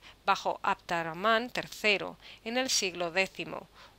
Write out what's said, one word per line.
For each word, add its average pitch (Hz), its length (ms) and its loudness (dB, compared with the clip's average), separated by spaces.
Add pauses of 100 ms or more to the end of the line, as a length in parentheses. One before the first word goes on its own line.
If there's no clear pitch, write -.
(260)
bajo - 380 2
Abd - 260 0
ar-Rahman 180 600 2
tercero 170 680 -2 (280)
en 233 120 -2
el 262 120 0
siglo 175 420 0
décimo, 180 560 -4 (320)